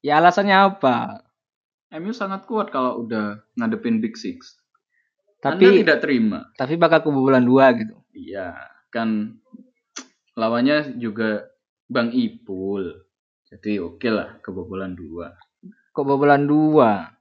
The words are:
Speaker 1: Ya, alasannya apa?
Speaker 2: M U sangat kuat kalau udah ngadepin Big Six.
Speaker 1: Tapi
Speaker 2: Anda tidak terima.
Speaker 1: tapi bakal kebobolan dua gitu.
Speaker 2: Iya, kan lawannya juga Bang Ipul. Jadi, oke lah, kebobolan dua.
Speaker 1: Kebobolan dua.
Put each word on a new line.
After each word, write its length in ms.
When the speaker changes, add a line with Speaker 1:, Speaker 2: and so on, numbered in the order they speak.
Speaker 1:
Ya, 100
alasannya 340
apa? 680
Speaker 2:
M 160
U 60
sangat 320
kuat 260
kalau 360
udah 360
ngadepin 440
Big 160
Six. 400
Speaker 1:
Tapi 320
Speaker 2:
Anda 120
tidak 200
terima. 360
Speaker 1:
tapi 160
bakal 320
kebobolan 400
dua 320
gitu. 160
Speaker 2:
Iya, 480
kan 480
lawannya 640
juga 480
Bang 240
Ipul. 960
Jadi, 320
oke 300
lah, 320
kebobolan 560
dua. 340
Speaker 1:
Kebobolan 500
dua. 760